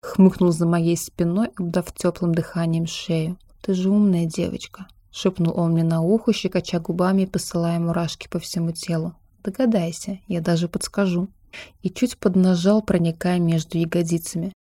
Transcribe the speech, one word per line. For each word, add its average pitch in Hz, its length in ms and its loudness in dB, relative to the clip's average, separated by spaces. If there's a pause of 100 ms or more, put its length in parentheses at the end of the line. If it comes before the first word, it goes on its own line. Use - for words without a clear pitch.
Хмыкнул 185 500 4
за 165 140 0
моей 170 300 2
спиной, 180 600 -2
обдав 175 360 -4
тёплым 175 420 -2
дыханием 165 520 -2
шею. 165 500 -4 (240)
«Ты 196 140 -2
же 185 160 0
умная 196 340 4
девочка», 180 640 -6 (240)
шепнул 180 440 0
он 165 180 2
мне 165 120 2
на 165 160 2
ухо, 214 320 2
щекоча 185 460 -2
губами 180 440 2
и 185 40 0
посылая 170 520 -2
мурашки 170 500 -2
по 180 100 -6
всему 165 340 -4
телу. 165 420 -4 (300)
«Догадайся, 196 840 -2
я 175 140 -2
даже 170 280 0
подскажу». 185 600 -2 (540)
И 185 80 -2
чуть - 260 -2
поднажал, 185 680 4
проникая 175 560 0
между 165 400 0
ягодицами. 170 760 -2 (120)